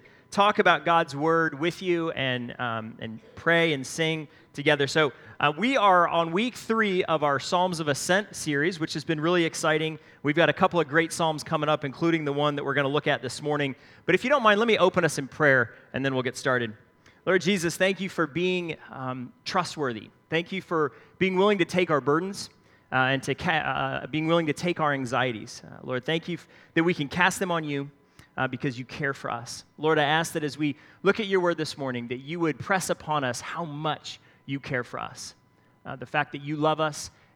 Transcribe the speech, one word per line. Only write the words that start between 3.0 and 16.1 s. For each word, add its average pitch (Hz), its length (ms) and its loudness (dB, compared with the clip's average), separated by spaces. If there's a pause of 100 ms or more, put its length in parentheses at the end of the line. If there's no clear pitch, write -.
and 110 180 -10 (160)
pray 165 380 2
and 131 120 -4
sing 160 440 -4 (240)
together. 143 340 2
So, 151 260 2 (280)
uh, 147 160 4
we 247 200 0
are 185 300 6
on 165 260 0
week 220 220 0
three 208 500 0
of 151 200 2
our 139 160 2
Psalms 180 400 0
of 151 80 -2
Ascent 180 480 0
series, 156 420 0
which 156 140 -4
has 151 120 -6
been 156 160 -2
really 170 240 2
exciting. 156 540 0 (240)
We've 147 140 0
got 165 120 6
a 147 40 4
couple 180 260 2
of 156 80 2
great 160 260 2
Psalms 160 300 0
coming 151 260 -2
up, 151 160 0
including 160 400 0
the 143 80 -2
one 143 240 0
that 139 80 -6
we're 139 100 -4
gonna 139 140 2
look 147 200 0
at 135 140 0
this 127 200 -8
morning. 147 320 -2 (320)
But 165 80 4
if 185 80 2
you 247 80 -2
don't 277 120 4
mind, 214 180 6
let 233 80 2
me 202 100 4
open 180 260 4
us 151 140 -2
in 135 100 -6
prayer, 131 460 4 (180)
and 131 120 -2
then 135 100 0